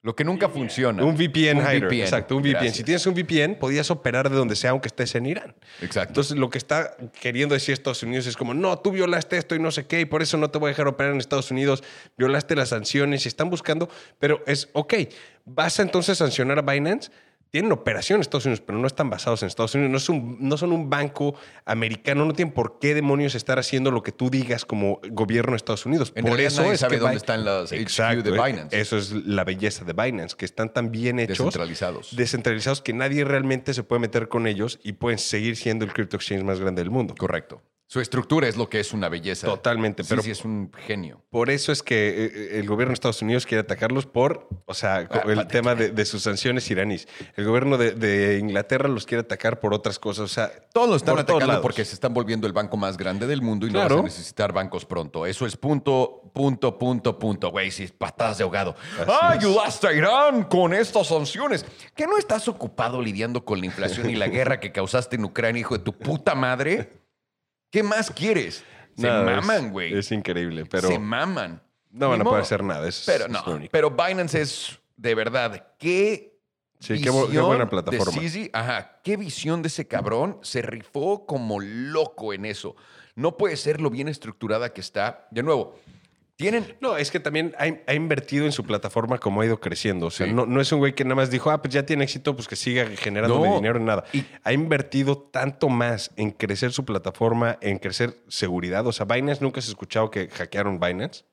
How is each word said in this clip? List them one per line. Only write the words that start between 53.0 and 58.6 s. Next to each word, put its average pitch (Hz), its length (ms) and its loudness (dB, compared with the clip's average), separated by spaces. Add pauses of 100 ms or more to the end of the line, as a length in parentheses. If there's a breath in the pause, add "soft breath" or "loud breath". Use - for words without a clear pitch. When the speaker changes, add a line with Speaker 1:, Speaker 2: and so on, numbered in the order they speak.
Speaker 1:
del 139 160 -2
mundo 110 240 -2
y - 20 -2
no 104 120 -2
Speaker 2:
Claro. 135 160 4
Speaker 1:
vas 175 40 4
a - 40 2
necesitar - 460 -2
bancos 95 320 -2
pronto. 82 440 -4
Eso 95 180 -4
es 110 100 -6
punto, 135 680 2 (100)
punto, 131 460 2
punto, 120 400 0
punto. 101 320 -2
Güey, 95 180 0
sí, 95 160 -8 (100)
patadas 101 440 -2
de 104 60 2
ahogado. 90 300 -2 (240 loud breath)